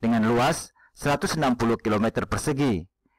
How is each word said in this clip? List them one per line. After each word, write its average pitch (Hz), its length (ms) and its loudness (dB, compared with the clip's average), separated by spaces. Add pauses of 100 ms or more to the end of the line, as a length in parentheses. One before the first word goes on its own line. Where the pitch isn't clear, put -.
dengan 113 240 2
luas 123 480 0 (240)
seratus 143 400 -2
enam 131 160 0
puluh 117 240 0
kilometer 107 480 0
persegi, 127 560 -2 (360)